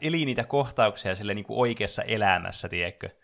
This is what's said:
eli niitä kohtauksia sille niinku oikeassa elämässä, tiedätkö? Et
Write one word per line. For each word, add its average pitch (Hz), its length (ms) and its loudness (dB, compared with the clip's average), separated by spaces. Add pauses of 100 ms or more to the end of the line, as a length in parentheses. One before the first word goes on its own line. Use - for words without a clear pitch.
eli 156 240 0
niitä 123 200 0
kohtauksia 117 720 0
sille 101 180 -4
niinku 104 260 -4
oikeassa 117 420 0
elämässä, 95 680 2
tiedätkö? 87 380 -4
Et 95 60 -10 (120)